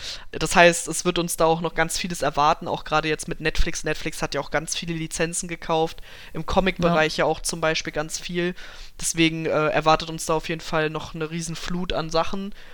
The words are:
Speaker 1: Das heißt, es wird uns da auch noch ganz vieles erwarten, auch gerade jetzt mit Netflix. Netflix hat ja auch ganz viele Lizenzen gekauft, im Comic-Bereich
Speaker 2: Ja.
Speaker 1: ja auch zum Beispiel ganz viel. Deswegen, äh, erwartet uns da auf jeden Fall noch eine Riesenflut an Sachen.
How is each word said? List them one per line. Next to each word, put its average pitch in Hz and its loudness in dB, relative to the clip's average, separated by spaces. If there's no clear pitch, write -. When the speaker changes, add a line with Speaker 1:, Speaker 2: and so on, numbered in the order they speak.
Speaker 1:
Das - -2
heißt, 175 8
es - -4
wird 175 2
uns 170 -2
da 165 4
auch 165 4
noch 170 -4
ganz 160 0
vieles - -4
erwarten, 147 2
auch 127 -4
gerade 156 0
jetzt 151 -4
mit 165 -6
Netflix. - 2
Netflix 156 -4
hat 156 -2
ja 139 -2
auch - -8
ganz 151 -2
viele 170 -4
Lizenzen 165 -2
gekauft, 165 -2
im 160 -6
Comic-Bereich 170 4
Speaker 2:
Ja. 165 4
Speaker 1:
ja 156 4
auch 156 -2
zum - -4
Beispiel 160 0
ganz 156 -4
viel. 175 -2
Deswegen, 160 2
äh, - 0
erwartet 156 4
uns 160 -6
da 170 0
auf 156 -4
jeden 160 -4
Fall 156 0
noch 156 -8
eine 156 -6
Riesenflut 170 -4
an 160 -2
Sachen. 190 0